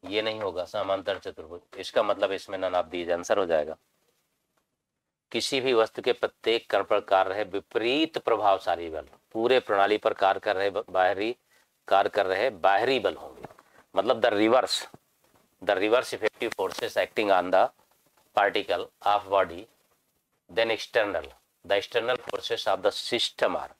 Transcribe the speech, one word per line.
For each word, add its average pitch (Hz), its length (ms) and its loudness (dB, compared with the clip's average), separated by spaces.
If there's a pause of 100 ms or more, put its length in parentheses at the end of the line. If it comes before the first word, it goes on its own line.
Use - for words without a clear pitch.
ये 98 180 -2
नहीं 110 200 -4
होगा 90 240 -4
समांतर 98 540 -2
चतुर्भुज, 87 420 -14 (160)
इसका 104 260 -2
मतलब 101 280 0
इसमें 95 260 -8
none 92 180 -2
of 85 160 0
these 87 200 -4
आंसर 90 260 0
हो 98 80 0
जाएगा। 78 300 0 (1600)
किसी 117 300 -2
भी 127 120 2
वस्तु 113 280 2
के 120 120 0
प्रत्येक - 560 -2
कण 101 140 2
पर 104 180 2
कार्य 95 280 2
रहे 101 160 -4
विपरीत 123 720 -2
प्रभावशाली 95 720 0
बल, 78 180 -10 (260)
पूरे 120 260 4
प्रणाली 101 380 2
पर 104 160 0
कार्य 95 260 2
कर 104 160 -2
रहे 98 140 0
ब-, 95 200 -4
बाहरी, 95 460 0 (520)
कार्य 98 220 4
कर 98 160 0
रहे 95 240 0
बाहरी 104 500 2
बल 92 160 -2
होंगे, - 280 -18 (520)
मतलब 110 260 0
the 120 120 4
reverse, 110 440 4 (840)
the 98 160 2
reverse 110 360 2
effective 110 420 -4
forces 98 420 -4
acting 101 340 0
on 90 200 2
the 104 160 4 (680)
particle 95 520 0 (180)
of 98 240 0
body, 95 360 0 (840)
then 113 220 0
external, 104 580 -2 (360)
the 95 120 2
external 117 400 -2 (120)
forces - 380 -6
of 95 140 0
the 98 120 2
system - 640 -2
are। - 220 -8